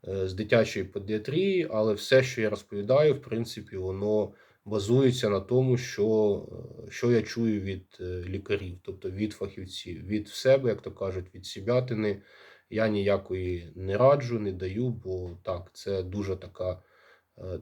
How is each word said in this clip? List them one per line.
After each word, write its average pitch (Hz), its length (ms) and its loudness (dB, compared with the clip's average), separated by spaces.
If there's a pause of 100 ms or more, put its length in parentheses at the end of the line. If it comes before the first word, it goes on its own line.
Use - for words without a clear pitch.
е, 95 200 -2
з 92 60 -6
дитячої 107 500 2
педіатрії, 135 840 -2
але 110 240 2
все, 131 280 6
що 123 180 -4
я 107 100 2
розповідаю, 127 640 2
в 131 80 -6
принципі, 110 540 -6
воно 98 560 0 (340)
базується 113 640 4
на 98 120 2
тому, 127 360 2
що, 107 720 2 (380)
е, - 40 -16
що 120 220 0
я 110 100 4
чую 110 380 -2
від, 95 400 -8
е, 92 40 -8 (240)
лікарів, 92 540 -6
тобто 92 280 -8
від 104 220 -4
фахівців, 90 760 -10
від 104 220 -2
себе, 131 400 4
як 104 140 -2
то 98 100 -12
кажуть, 95 420 -6
від - 120 -16
себятини. 107 760 -2 (480)
Я 110 180 0
ніякої 92 880 0
не 95 220 -4
раджу, 127 420 6
не 101 140 -2
даю, 95 360 -2
бо 92 420 -6 (120)
так, 90 300 -6
це 98 300 -4
дуже 95 340 -4
така, - 460 -8 (560)
е, 92 240 -8